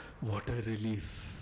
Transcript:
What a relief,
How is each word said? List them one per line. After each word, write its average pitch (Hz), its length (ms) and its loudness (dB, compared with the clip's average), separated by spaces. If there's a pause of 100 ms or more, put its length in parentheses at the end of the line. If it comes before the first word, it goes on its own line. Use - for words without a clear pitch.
(280)
What 98 160 2
a 117 200 2
relief, 107 400 2 (380)